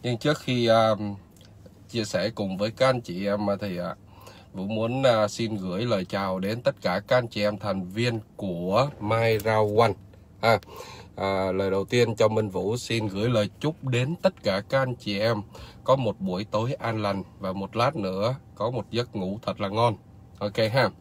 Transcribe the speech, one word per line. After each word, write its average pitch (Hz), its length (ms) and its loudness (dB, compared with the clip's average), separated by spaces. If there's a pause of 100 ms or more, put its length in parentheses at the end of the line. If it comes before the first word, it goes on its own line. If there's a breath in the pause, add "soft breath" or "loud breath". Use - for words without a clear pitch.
Nhưng 123 160 -2
trước - 200 0
khi, 123 280 0
à, 113 240 6 (1000)
chia 110 140 -2
sẻ 101 300 -2
cùng 95 220 -4
với 104 140 -2
các 127 180 2
anh 123 120 2
chị 92 260 -6
em, 101 240 0
à, 101 100 0
thì, 101 160 -6
à, 87 180 -6 (580 loud breath)
Vũ 95 120 -8
muốn, 113 380 -2
à, 113 260 6
xin 110 280 -4
gửi 92 280 -4
lời 107 200 0
chào 95 340 -4
đến 107 240 -4
tất 135 200 0
cả 92 260 0
các - 80 4
anh 117 120 2
chị 104 140 -4
em 104 160 0
thành 95 300 -4
viên 113 320 -2 (160)
của 95 520 0 (120)
My 110 380 2
Round 107 400 2
One. 113 140 6 (480)
À, 110 180 6 (580 loud breath)
à, 95 360 0
lời 95 180 0
đầu 95 140 0
tiên 113 320 2
cho 110 120 4
Minh 110 200 2
Vũ 95 280 -2
xin 113 320 -2
gửi 98 200 -2
lời 107 220 2 (100)
chúc - 240 -4
đến 127 380 0
tất - 200 0
cả 98 260 0
các 135 100 2
anh 127 160 0
chị 104 240 -6
em 107 240 0 (420 loud breath)
có 131 120 4
một 117 240 -2
buổi 95 300 -4
tối 113 220 -2
an 113 300 -4
lành 98 200 -2 (160)
và 95 140 -6
một 98 240 -6
lát 127 200 0
nữa 101 380 -2 (200)
có 110 160 -2
một 120 200 -6
giấc 117 260 -4
ngủ 98 260 -4
thật 95 180 -6
là 101 80 -2
ngon. 110 280 2 (420)
Ok 104 180 -4 (160)
ha. 175 180 4 (100)